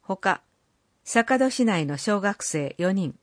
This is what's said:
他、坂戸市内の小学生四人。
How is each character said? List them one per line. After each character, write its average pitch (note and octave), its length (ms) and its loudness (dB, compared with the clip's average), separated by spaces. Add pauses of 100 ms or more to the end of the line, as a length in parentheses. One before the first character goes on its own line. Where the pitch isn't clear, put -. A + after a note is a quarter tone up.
他、 F#3+ 400 -2 (640)
坂 A#3 340 2
戸 C4 120 4
市 B3 140 0
内 F3+ 200 2
の C#3+ 140 -4
小 G#3 220 0
学 G3 240 -4
生 D3 340 -4
四 F3+ 140 2
人。 F#3 300 -2